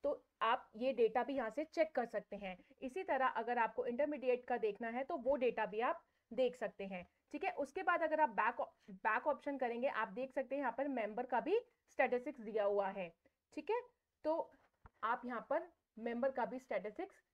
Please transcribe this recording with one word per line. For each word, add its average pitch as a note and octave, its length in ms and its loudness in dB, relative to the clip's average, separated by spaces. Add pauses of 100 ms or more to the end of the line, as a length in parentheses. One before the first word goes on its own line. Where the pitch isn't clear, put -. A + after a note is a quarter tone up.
तो C#4+ 200 0 (180)
आप A#3 340 2
ये B3+ 180 2
data A#3 300 4
भी C4+ 120 0
यहाँ A#3 140 0
से D4 140 -2
check D#4+ 320 2
कर A#3+ 100 2
सकते G#3 300 -6
हैं। F#3+ 220 -8 (240)
इसी C4+ 220 -6
तरह C4 240 2
अगर A#3+ 300 0
आपको - 280 0
intermediate B3 600 0
का B3 120 0
देखना A3 300 -2
है A#3+ 160 -2
तो E4+ 140 -4
वो C4 180 2
data A#3 300 2
भी G#3 140 -4
आप B3+ 240 0 (300)
देख B3 220 2
सकते G3 300 -6
हैं। F#3 220 -8 (240)
ठीक D4+ 120 -6
है, F#4+ 80 0
उसके D#4+ 320 -4
बाद F4 180 4
अगर D#4 180 2
आप D4+ 100 6
बैक, A3+ 380 0 (220)
back A3 380 0
option C#4 300 -2
करेंगे, A#3+ 300 0
आप A3 200 0
देख B3 240 -6
सकते C4+ 240 -4
हैं C#4+ 60 -2
यहाँ A#3+ 160 0
पर C#4+ 100 0
member A#3 380 -2
का B3 140 0
भी F4+ 200 2 (300)
statistics B3+ 520 0
दिया G#3+ 220 -2
हुआ G3+ 260 2
है। F3+ 240 -8 (400)
ठीक D4+ 180 -6
है, A#4+ 100 0 (420)
तो D#4 280 -2 (520)
आप A#3+ 220 0
यहाँ A#3+ 240 -6
पर E4+ 220 0 (280)
member A#3 320 0
का B3 140 -2
भी A#3+ 140 -6
statistics G#3+ 560 -6 (180)